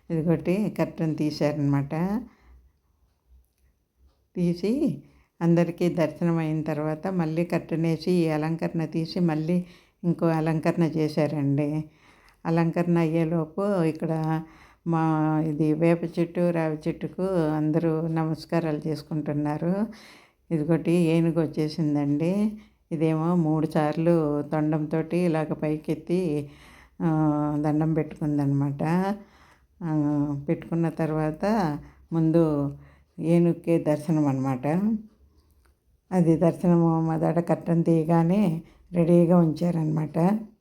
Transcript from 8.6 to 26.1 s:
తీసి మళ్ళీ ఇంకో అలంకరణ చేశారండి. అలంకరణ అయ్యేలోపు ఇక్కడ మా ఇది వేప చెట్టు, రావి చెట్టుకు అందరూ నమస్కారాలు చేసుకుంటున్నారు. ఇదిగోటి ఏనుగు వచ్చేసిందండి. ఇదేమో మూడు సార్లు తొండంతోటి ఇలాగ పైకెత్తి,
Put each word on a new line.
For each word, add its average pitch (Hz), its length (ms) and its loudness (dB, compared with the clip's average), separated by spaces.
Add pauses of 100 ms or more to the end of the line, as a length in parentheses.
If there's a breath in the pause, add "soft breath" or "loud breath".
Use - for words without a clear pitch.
తీసి 165 360 -4
మళ్ళీ 170 440 0 (400 loud breath)
ఇంకో 170 220 0
అలంకరణ 160 560 0
చేశారండి. 151 1000 0 (640 soft breath)
అలంకరణ 170 520 2
అయ్యేలోపు 165 840 0
ఇక్కడ 160 600 -2 (440 loud breath)
మా 165 160 2 (380)
ఇది 156 320 0
వేప 170 460 2
చెట్టు, 175 320 0
రావి 160 280 -2 (100)
చెట్టుకు 156 340 -6 (160)
అందరూ 156 720 0
నమస్కారాలు 160 800 -2
చేసుకుంటున్నారు. 151 1000 -2 (640 loud breath)
ఇదిగోటి 160 420 0
ఏనుగు 165 480 2
వచ్చేసిందండి. 151 1120 0 (400 loud breath)
ఇదేమో 160 420 0
మూడు 156 320 2
సార్లు 156 760 0
తొండంతోటి 156 760 -2
ఇలాగ 160 360 0
పైకెత్తి, 151 1000 -4 (520 loud breath)